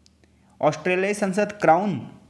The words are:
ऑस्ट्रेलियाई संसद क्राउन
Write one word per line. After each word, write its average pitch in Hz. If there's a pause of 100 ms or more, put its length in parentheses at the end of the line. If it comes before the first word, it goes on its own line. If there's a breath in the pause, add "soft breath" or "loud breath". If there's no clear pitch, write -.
(600 soft breath)
ऑस्ट्रेलियाई 185
संसद 208
क्राउन 170 (180)